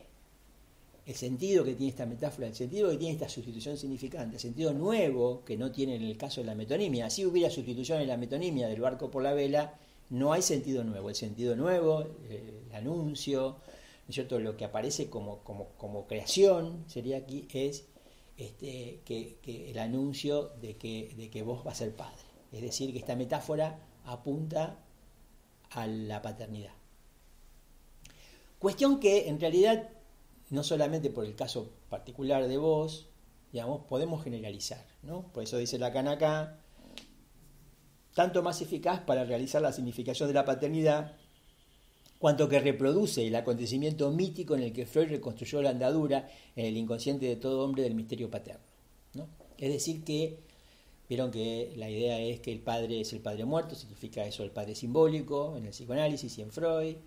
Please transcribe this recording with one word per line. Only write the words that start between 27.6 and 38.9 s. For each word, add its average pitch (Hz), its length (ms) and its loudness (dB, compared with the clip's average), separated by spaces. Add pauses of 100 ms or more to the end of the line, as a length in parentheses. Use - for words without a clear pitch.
Cuestión 269 400 4
que, 202 300 6
en 151 100 -2
realidad, 190 500 6 (600)
no 139 140 0
solamente 147 460 2
por 117 160 -4
el 107 100 -6
caso 123 340 -4 (200)
particular 131 580 0
de 131 100 0
vos, 156 500 0 (460)
digamos, 127 320 -4
podemos 156 380 -2
generalizar, 107 640 -8 (180)
¿no? 175 280 -10
Por 113 120 -6
eso 123 140 -4
dice 120 220 -2
Lacan 127 300 0
acá, 156 500 2 (1500)
"tanto 175 300 4
más 170 180 0
eficaz 170 400 0